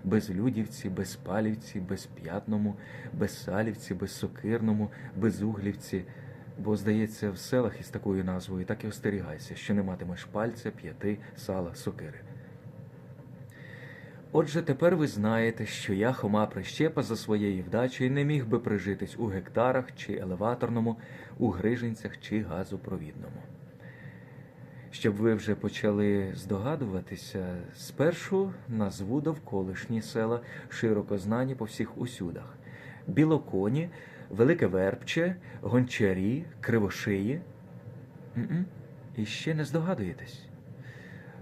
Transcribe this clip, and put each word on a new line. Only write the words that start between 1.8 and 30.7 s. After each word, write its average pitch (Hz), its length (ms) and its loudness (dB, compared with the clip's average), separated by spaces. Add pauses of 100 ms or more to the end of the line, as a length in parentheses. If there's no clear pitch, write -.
Безп'ятному, 98 960 -2 (360)
Безсалівці, 107 800 0
Безсокирному, 107 960 0 (260)
Безуглівці, 101 880 0 (540)
бо, 107 180 2
здається, 107 540 2
в 90 80 -4
селах 123 420 2
із - 80 -12
такою 95 360 0
назвою 90 400 -2
так 107 200 -4
і - 20 -4
остерігайся, 90 680 -2
що - 200 0
не 101 80 6
матимеш 90 420 -4
пальця, 110 460 -2
п'яти, 101 480 -2 (180)
сала, 92 380 -2
сокири. 85 440 -6 (2250)
Отже, 156 300 4
тепер 165 340 6
ви 151 100 6
знаєте, 113 600 4
що - 280 -2
я, 110 180 6
Хома 107 340 4
Прищепа, 151 560 0
за 107 140 -2
своєю 104 460 2
вдачею 127 480 2
не 143 140 4
міг 143 220 4
би 117 120 4
прижитись 98 600 0
у 117 80 0
Гектарах 117 720 2
чи - 200 -4
Елеваторному, 113 800 2 (420)
у 113 120 4
Грижинцях 110 720 0
чи 107 220 0
Газопровідному. 90 1000 -6 (1500)
Щоб 107 240 2
ви 110 200 4
вже 104 200 0
почали 101 800 2
здогадуватися, 95 1200 -2 (200)
спершу 185 760 2 (160)
назву 107 520 0
довколишні 110 840 -2
села, 117 380 0 (280)
широко 104 500 2